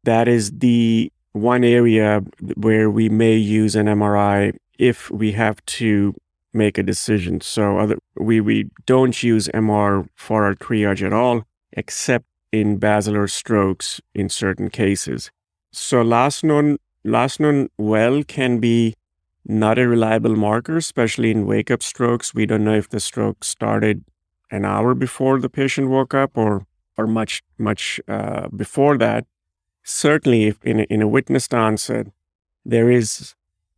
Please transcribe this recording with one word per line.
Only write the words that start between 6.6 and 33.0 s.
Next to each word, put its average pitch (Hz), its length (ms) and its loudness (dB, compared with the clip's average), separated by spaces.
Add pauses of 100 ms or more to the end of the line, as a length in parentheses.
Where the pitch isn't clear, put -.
a 101 60 -2
decision. 87 580 -2
So 101 360 -2
other, 104 200 0 (180)
we, 110 240 0
we 107 300 -2 (160)
don't 131 360 2
use 110 320 0
M 110 160 0
R 101 360 0 (100)
for 110 300 -2
our 98 100 0
triage 101 500 -2
at 98 80 -2
all, 120 300 0 (300)
except - 520 -4 (260)
in 104 260 0
basilar 104 500 0
strokes - 720 -2 (140)
in 95 160 -4
certain 95 400 -4
cases. 98 600 -4 (420)
So - 300 0
last 117 420 2
known, 147 340 2 (260)
last 117 360 -2
known 147 380 0
well 110 460 2
can 123 360 -2
be 117 360 2 (500)
not 107 320 2
a 123 100 2
reliable 113 480 2
marker, 110 420 -2
especially 117 520 -2
in 107 160 0
wake-up 107 380 -2
strokes. 120 500 -4
We 110 120 0
don't 107 180 0
know 107 120 2
if 104 140 -2
the 107 100 -6
stroke 107 440 -4
started 107 600 -2 (460)
an 101 140 -6
hour 104 320 0
before 131 440 -2
the 127 100 -4
patient 135 400 -2
woke 131 240 0
up 139 240 -2
or, 104 280 0 (320)
or 110 80 -2
much, 110 380 -4 (140)
much, - 500 -4
uh, 104 400 -6
before 135 500 0
that. 113 300 0 (560)
Certainly, 135 640 2
if - 160 -4
in 110 160 0
a, - 40 0
in 107 180 -2
a 107 60 2
witnessed 127 460 0
onset, 113 540 -2 (560)
there 117 260 2
is - 460 0 (420)